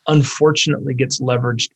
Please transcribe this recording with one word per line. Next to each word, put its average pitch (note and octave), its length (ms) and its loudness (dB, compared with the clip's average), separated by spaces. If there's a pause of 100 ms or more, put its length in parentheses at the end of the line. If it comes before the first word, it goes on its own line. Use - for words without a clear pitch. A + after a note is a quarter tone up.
unfortunately, D3 840 2
gets C3 260 -2
leveraged B2 580 -2